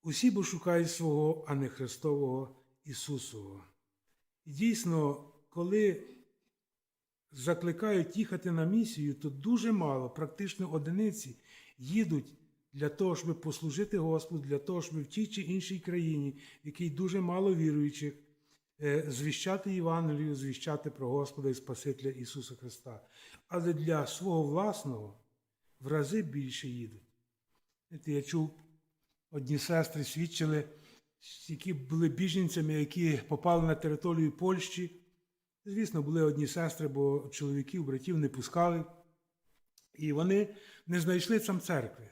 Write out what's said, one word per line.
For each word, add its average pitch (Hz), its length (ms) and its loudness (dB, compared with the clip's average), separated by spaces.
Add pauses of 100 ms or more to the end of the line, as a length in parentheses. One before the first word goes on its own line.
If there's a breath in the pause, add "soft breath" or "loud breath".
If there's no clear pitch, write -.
«Усі 165 280 4
бо 196 140 2
шукають 170 460 2
свого, 156 580 2
а 143 60 0
не 135 140 0
Христового 131 960 -2 (200)
Ісусового». 110 800 -8 (800)
І 156 60 -16
дійсно, 160 840 2 (160)
коли 180 680 2 (1200)
закликають 170 840 0
їхати 185 340 -2
на 160 140 2
місію, 165 500 2
то 147 160 -4
дуже 214 420 2
мало, 139 380 2
практично 175 640 -6
одиниці, 160 640 -2 (400 loud breath)
їдуть 156 540 0 (400)
для 143 160 -2
того, 175 280 2
щоб 165 240 -2
послужити 165 580 -2
Господу, 160 440 0
для 139 160 0
того, 170 240 -4
щоб 156 200 -4
в 135 40 -6
тій 214 200 -2
чи 202 160 -6
іншій 180 380 -2
країні, 160 500 0 (340 loud breath)
в - 20 -10
якій 160 240 -4
дуже 180 300 0
мало 185 340 2
віруючих, 147 600 2 (680 soft breath)
е, 147 280 2
звіщати 185 680 -2
Євангелію, 160 600 0
звіщати 143 560 -4
про 131 180 -4
Господа 139 400 -2
і 131 60 2
Спасителя 131 560 -4
Ісуса 127 440 -10
Христа. 117 540 -16 (400 loud breath)
Але 175 240 0
для 151 340 0
свого 175 360 0
власного 143 760 -2 (640)
в 131 60 -12
рази 151 360 2
більше 135 460 -4
їдуть. 113 340 -10 (840)
Знаєте, 156 240 -6
я 143 100 2
чув, 156 320 -2 (760)
одні 143 280 -2
сестри 160 460 0
свідчили, 156 640 0 (800 loud breath)
які 175 240 -4
були 156 360 2
біженцями, 165 680 2
які 151 540 2
попали 165 380 4
на 160 80 4
територію 160 580 2
Польщі. 180 720 -2 (600)
Звісно, 196 380 0
були 156 200 2
одні 147 240 4
сестри, 156 420 -2
бо 139 440 2
чоловіків, 139 520 -2
братів 135 340 0
не 143 100 4
пускали. 165 560 2 (1080)
І 151 180 -2
вони 196 420 4 (320 loud breath)
не 175 140 2
знайшли 180 400 4
там 196 200 0
церкви. 117 520 -2